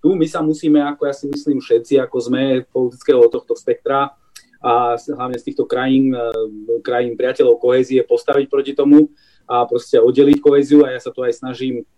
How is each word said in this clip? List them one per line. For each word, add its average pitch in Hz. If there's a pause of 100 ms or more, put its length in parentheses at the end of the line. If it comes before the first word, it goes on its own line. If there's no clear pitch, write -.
Tu 175
my 160
sa 160
musíme, 156
ako 147
ja 139
si -
myslím, 139
všetci, 117
ako 127
sme 127
politického 127
tohto 120
spektra 139 (480)
a 120
s-, 113
hlavne 127
z 123
týchto 143
krajín, 131
e, 120 (640)
krajín 123
priateľov 127
kohézie, 127
postaviť 135
proti 139
tomu 147 (400)
a 123
proste 120
oddeliť 135
kohéziu 143
a 127
ja 123
sa 127
to 127
aj 117
snažím 127 (160)